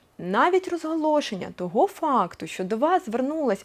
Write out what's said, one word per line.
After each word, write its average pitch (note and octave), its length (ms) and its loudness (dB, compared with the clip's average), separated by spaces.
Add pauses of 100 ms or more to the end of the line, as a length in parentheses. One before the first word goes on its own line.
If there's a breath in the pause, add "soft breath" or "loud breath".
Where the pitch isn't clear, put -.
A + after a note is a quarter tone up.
(180)
навіть C#4+ 500 2
розголошення D#4 880 -2
того F#3 300 0
факту, B3 600 0
що - 180 -8
до F#3+ 120 -4
вас E4+ 300 2
звернулась B3+ 580 -2